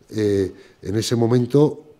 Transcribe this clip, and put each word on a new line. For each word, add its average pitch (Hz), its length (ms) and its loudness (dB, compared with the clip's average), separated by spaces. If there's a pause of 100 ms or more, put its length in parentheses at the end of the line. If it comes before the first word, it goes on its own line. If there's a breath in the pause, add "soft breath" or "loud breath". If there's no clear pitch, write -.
eh, 101 420 -2 (300 loud breath)
en 95 160 -6
ese 113 180 -4
momento, 123 680 2 (160)